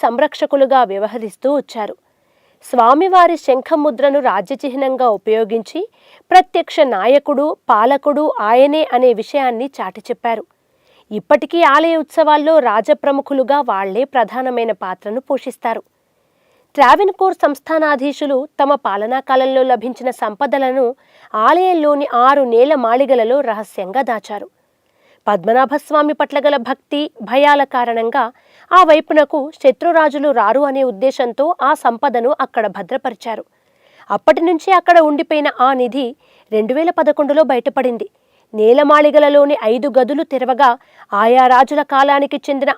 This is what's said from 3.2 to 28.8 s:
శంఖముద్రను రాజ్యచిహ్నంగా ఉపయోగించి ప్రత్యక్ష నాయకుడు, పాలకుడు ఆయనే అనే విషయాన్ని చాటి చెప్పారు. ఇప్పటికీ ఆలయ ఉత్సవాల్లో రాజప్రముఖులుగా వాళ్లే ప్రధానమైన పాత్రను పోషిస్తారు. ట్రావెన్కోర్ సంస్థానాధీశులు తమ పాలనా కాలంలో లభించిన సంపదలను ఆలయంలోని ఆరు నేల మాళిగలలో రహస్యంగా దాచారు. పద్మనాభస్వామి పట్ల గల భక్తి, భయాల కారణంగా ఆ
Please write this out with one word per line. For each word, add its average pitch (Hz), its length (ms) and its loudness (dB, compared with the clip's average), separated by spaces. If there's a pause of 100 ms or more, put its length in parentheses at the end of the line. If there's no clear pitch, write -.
శంఖముద్రను 277 720 0 (120)
రాజ్యచిహ్నంగా 262 880 -4
ఉపయోగించి 220 640 -4 (500)
ప్రత్యక్ష - 460 2 (200)
నాయకుడు, 277 500 0 (240)
పాలకుడు 277 560 2 (240)
ఆయనే 285 320 2 (100)
అనే 247 280 2
విషయాన్ని 254 480 -4 (120)
చాటి 196 300 -12
చెప్పారు. 226 340 -6 (720)
ఇప్పటికీ 302 400 0 (160)
ఆలయ 330 280 2
ఉత్సవాల్లో 302 500 0 (140)
రాజప్రముఖులుగా 277 880 -2 (140)
వాళ్లే 196 320 -4 (100)
ప్రధానమైన 240 600 -4 (100)
పాత్రను 208 460 -8
పోషిస్తారు. 240 540 -6 (920)
ట్రావెన్కోర్ 370 680 2
సంస్థానాధీశులు 294 920 -2 (240)
తమ 285 140 2 (100)
పాలనా 214 340 -4 (100)
కాలంలో 262 340 0 (100)
లభించిన 240 380 -4 (100)
సంపదలను 262 640 -2 (640)
ఆలయంలోని 302 600 2 (200)
ఆరు 277 260 4
నేల 254 220 4 (100)
మాళిగలలో 240 520 0 (120)
రహస్యంగా 208 640 -6
దాచారు. 208 380 -10 (800)
పద్మనాభస్వామి 262 920 0
పట్ల 285 260 -4
గల 294 100 2 (120)
భక్తి, 285 340 -6 (280)
భయాల 285 320 4 (120)
కారణంగా 233 500 -2 (540)
ఆ - 20 10 (100)